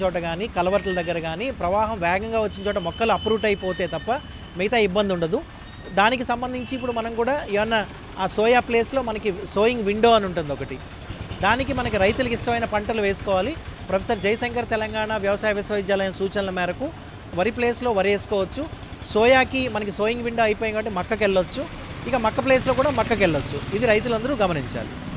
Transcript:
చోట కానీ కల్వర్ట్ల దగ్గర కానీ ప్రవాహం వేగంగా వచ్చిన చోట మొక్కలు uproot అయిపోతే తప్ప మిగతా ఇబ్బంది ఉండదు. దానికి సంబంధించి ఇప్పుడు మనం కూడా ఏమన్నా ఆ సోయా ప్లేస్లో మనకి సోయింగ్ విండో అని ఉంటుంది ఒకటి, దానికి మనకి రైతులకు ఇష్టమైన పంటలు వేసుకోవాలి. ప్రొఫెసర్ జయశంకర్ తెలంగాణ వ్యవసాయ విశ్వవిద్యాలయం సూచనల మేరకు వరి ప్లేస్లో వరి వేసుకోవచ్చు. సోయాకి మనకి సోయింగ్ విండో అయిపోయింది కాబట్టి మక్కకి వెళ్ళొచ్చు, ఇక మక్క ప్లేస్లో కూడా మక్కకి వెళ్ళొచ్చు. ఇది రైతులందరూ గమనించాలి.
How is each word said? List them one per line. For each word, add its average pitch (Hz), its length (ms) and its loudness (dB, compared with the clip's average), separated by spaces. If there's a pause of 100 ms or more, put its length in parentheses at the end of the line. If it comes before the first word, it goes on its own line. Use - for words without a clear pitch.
చోట 180 140 0
కానీ 170 300 -4
కల్వర్ట్ల 185 540 0
దగ్గర 170 180 -2
కానీ 165 320 -4
ప్రవాహం 202 480 0
వేగంగా 196 400 0
వచ్చిన 196 280 -2
చోట 202 100 0
మొక్కలు 196 340 0
uproot 214 340 2
అయిపోతే 190 420 0
తప్ప 160 240 -4 (480)
మిగతా 208 180 2
ఇబ్బంది 202 360 2
ఉండదు. 170 260 0 (600)
దానికి 233 320 4
సంబంధించి 247 440 -4
ఇప్పుడు 247 240 -4
మనం 226 160 -4
కూడా 240 340 0
ఏమన్నా 208 360 2 (340)
ఆ 190 80 0
సోయా 226 400 4
ప్లేస్లో 233 340 2
మనకి 214 320 -2 (220)
సోయింగ్ 226 340 4
విండో 220 280 6
అని 202 80 0
ఉంటుంది 165 280 -2
ఒకటి, 131 240 -6 (680)
దానికి 254 340 2
మనకి 233 180 0
రైతులకు 226 360 2
ఇష్టమైన 233 320 0
పంటలు 214 420 -2
వేసుకోవాలి. 196 460 0 (360)
ప్రొఫెసర్ 190 360 0
జయశంకర్ 233 480 0
తెలంగాణ 220 440 -2
వ్యవసాయ 202 360 0
విశ్వవిద్యాలయం 196 680 0
సూచనల 196 300 -2
మేరకు 180 380 -2 (480)
వరి 190 220 2
ప్లేస్లో 240 340 0
వరి 196 180 4
వేసుకోవచ్చు. 202 540 0 (500)
సోయాకి 254 480 6 (140)
మనకి 208 160 -4
సోయింగ్ 226 360 0
విండో 233 160 2
అయిపోయింది 214 340 0
కాబట్టి 220 220 -2
మక్కకి 208 240 -2
వెళ్ళొచ్చు, 196 420 2 (420)
ఇక 240 80 0
మక్క 220 300 0
ప్లేస్లో 262 280 4
కూడా 262 160 4
మక్కకి 226 360 2
వెళ్ళొచ్చు. 147 500 0
ఇది 220 100 0
రైతులందరూ 226 500 2
గమనించాలి. 143 540 -2 (280)